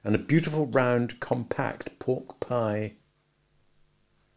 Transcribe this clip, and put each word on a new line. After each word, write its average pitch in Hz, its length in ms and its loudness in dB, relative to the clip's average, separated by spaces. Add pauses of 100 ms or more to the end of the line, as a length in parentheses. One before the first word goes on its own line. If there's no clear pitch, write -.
and 104 140 2
a - 20 2
beautiful 156 480 2
round 123 540 2
compact - 800 -4
pork - 400 -4
pie. 107 540 -2 (1400)